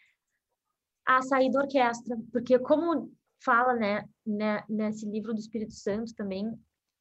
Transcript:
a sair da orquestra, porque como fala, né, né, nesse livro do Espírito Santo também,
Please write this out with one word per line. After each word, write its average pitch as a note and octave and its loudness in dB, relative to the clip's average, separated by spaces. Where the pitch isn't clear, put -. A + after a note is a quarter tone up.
a C4 4
sair C4 2
da C4+ 2
orquestra, A#3+ 0
porque B3 4
como D4+ 2
fala, B3 4
né, G#3 -2
né, G#3 -2
nesse G#3+ -2
livro G#3 -4
do G#3 -4
Espírito G#3+ -8
Santo A3+ -6
também, G3+ -6